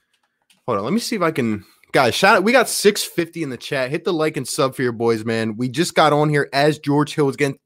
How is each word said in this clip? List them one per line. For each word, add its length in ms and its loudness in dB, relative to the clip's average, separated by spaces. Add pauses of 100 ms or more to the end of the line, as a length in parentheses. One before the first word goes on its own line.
(640)
hold 140 -2
on. 40 -4
Let 100 -4
me 60 0
see 160 -6
if 60 -4
I 100 0
can, 320 -4 (280)
guys, 240 2
shout 220 6
out. 60 2
We 80 2
got 180 4
six 340 0
fifty 380 -6
in 80 -6
the 80 -8
chat. 320 -4
Hit 140 -4
the 100 -2
like 240 -2
and 100 -6
sub 280 -2
for 80 -4
your 80 0
boys, 340 -2
man. 320 -2
We 100 -4
just 280 -4
got 180 4
on 160 2
here 240 0
as 240 2
George 380 0
Hill 100 0
was 120 -2
getting 280 -2